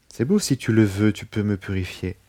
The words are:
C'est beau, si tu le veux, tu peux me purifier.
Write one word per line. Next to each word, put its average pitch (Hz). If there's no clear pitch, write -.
C'est 113
beau, 202
si 139
tu -
le 110
veux, 101
tu -
peux 107
me 104
purifier. 92